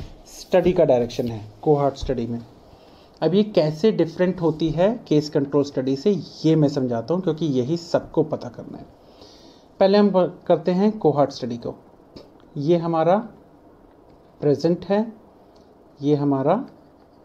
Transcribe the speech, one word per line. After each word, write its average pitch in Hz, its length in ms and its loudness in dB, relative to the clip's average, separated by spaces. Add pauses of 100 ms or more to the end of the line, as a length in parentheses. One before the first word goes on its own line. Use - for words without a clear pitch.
(260)
स्टडी 180 460 0
का 180 120 2
डायरेक्शन 123 420 0
है 110 180 -8 (180)
कोहार्ट 143 340 2
स्टडी 120 300 -4
में। 117 140 -8 (800)
अब 160 120 2
ये 202 80 4
कैसे 180 500 0
डिफरेंट 180 480 -2
होती 160 300 0
है 185 380 0
केस 151 220 0
कंट्रोल 139 340 0
स्टडी 135 320 -4
से, 170 140 0 (340)
ये 160 120 4
मैं 151 120 4
समझाता 123 460 -4
हूँ, 185 80 -2
क्योंकि 160 240 -2
यही 131 300 -2
सबको - 460 -2
पता 139 260 -8
करना - 300 -16
है। - 80 -20 (960)
पहले 196 180 4
हम 208 120 6
ब-, 180 360 0
करते 170 260 2
हैं 208 260 2
कोहार्ट 139 340 2
स्टडी 120 240 -8
को। - 180 -10 (800)
ये 156 200 2
हमारा 165 400 0 (1200)
प्रेजेंट 165 440 0
है, 214 280 -2 (920)
ये 147 120 2
हमारा 143 520 0 (580)